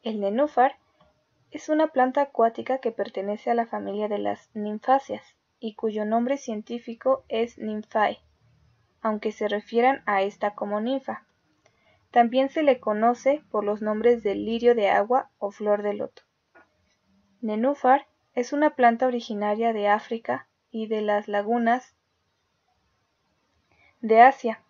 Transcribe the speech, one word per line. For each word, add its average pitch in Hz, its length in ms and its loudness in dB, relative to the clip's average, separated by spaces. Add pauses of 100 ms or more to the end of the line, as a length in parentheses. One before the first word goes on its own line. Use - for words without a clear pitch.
El 220 160 -6
nenúfar 254 580 0 (720)
es - 160 -14
una 311 180 2
planta 262 360 0
acuática 240 560 -2
que 247 120 -4
pertenece 208 600 -6
a - 20 2
la 233 120 -2
familia 208 420 -6
de 208 100 -4
las 208 340 -6
ninfáceas 214 720 -2 (380)
y 214 160 -10
cuyo 214 280 -4
nombre 240 340 -2
científico 233 880 -6
es 233 280 -4
Nymphaea, 214 640 -4 (840)
aunque 214 300 -4
se 214 160 -6
refieran 233 580 0
a 196 180 0
esta 208 340 -4
como 208 240 -6
ninfa. 254 440 -6 (840)
También 247 380 4
se 311 160 -2
le 254 160 4
conoce 240 720 0
por 214 100 -2
los 208 180 -4
nombres 214 440 0
de 196 100 -2
lirio 226 400 2
de 202 160 2
agua 226 480 2
o 202 140 -8
flor 208 300 0
de 208 120 -2
loto. - 280 -10 (1160)
Nenúfar 254 680 2 (260)
es 247 180 -4
una 294 180 2
planta 240 360 4
originaria 226 680 -2
de 208 140 -2
África 226 640 -2 (240)
y 220 160 -8
de 214 140 -2
las 208 260 -2
lagunas 226 680 -2 (2000)
de 220 200 6
Asia. 247 500 6